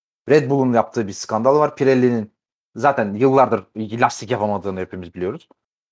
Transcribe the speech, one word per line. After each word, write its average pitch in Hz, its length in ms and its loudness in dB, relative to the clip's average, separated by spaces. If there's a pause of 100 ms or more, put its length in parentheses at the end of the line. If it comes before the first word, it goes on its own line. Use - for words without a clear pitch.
(300)
Red 139 200 4
Bull'un 131 240 0
yaptığı 113 340 0
bir 98 60 -10
skandal 123 460 0
var. 147 160 0
Pirelli'nin 123 560 2 (440)
zaten 117 380 0
yıllardır 117 500 2 (140)
lastik 113 540 -4
yapamadığını 101 480 -4
hepimiz 92 340 -12
biliyoruz. 95 340 -8 (440)